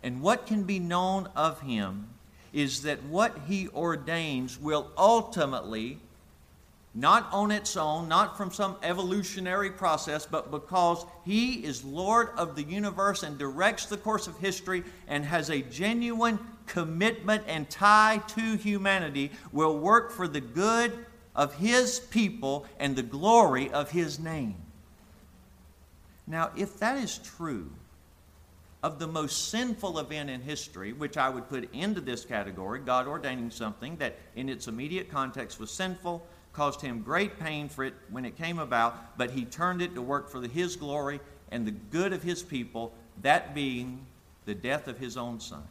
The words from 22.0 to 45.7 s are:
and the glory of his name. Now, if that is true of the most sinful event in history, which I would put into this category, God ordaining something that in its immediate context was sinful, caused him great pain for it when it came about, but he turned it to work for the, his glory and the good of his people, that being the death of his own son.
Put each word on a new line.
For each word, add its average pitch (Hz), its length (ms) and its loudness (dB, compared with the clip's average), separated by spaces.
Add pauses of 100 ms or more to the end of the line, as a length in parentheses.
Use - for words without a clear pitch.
and 139 160 0
the 127 80 0
glory 139 680 6
of 143 200 -2
his 151 300 0
name. 151 340 -4 (1700)
Now, 160 300 0
if 196 220 -2
that 254 200 0
is 226 200 -4
true 113 520 -8 (1120)
of 151 160 -4
the 160 80 -6
most 156 420 -2
sinful 214 500 -2
event 147 320 -6
in 127 100 -8
history, 123 520 -8
which 143 240 -6
I 135 120 2
would 127 200 -6
put 131 260 -6
into 185 260 -2
this 127 240 -6
category, 98 560 -6
God 127 260 0
ordaining 127 440 -6
something 117 460 -8
that 131 200 -4 (180)
in 131 140 -6
its 127 200 -8
immediate 143 420 -6
context 131 500 -6
was 110 100 -10
sinful, 175 540 -6 (280)
caused 143 280 0
him 117 220 -6
great 175 360 0
pain 151 300 -4
for 131 160 -6
it 131 100 -6 (160)
when 127 140 -6
it 113 120 -10
came 165 220 -4
about, 117 600 0
but 123 120 0
he 127 140 -4
turned 175 380 -2
it 175 120 -4
to 123 80 -6
work 139 280 -2
for 127 100 -10
the, 120 80 -6
his 175 280 -2
glory 143 440 -4 (300)
and 117 160 -2
the 107 60 -2
good 175 400 -2
of 156 100 -4
his 175 200 -2
people, 117 500 -6 (280)
that 143 340 4
being 131 520 -4 (400)
the 104 80 -4
death 135 340 -4
of 120 100 -10
his 123 180 -8
own 120 240 -6
son. 76 300 -12